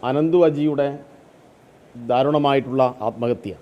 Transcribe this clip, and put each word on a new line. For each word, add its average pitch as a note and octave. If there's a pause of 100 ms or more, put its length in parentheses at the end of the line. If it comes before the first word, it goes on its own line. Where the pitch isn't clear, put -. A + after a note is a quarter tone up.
അനന്തു D#3+
അജിയുടെ D3 (1200)
ദാരുണമായിട്ടുള്ള C3+ (240)
ആത്മഹത്യ. A#2